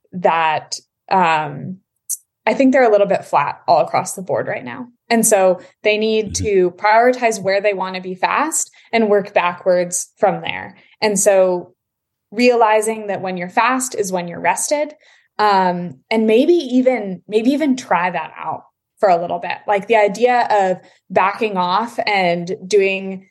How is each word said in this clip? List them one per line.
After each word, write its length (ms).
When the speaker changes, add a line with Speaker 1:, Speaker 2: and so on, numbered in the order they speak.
Speaker 1:
that, 680
um, 680
I 100
think 180
they're 140
a 40
little 160
bit 180
flat 440
all 160
across 300
the 80
board 260
right 160
now. 240
And 180
so 340
they 160
need 360
Speaker 2:
Mm-hmm. 100
Speaker 1:
to 280
prioritize 680
where 200
they 140
want 220
to 60
be 120
fast 560
and 160
work 240
backwards 880
from 220
there. 360
And 180
so 560
realizing 800
that 120
when 160
you're 140
fast 440
is 180
when 160
you're 120
rested, 540
um, 600
and 160
maybe 280
even, 720
maybe 220
even 260
try 340
that 260
out 280
for 100
a 120
little 180
bit. 280
Like, 200
the 100
idea 540
of 360
backing 460
off 500
and 480
doing, 640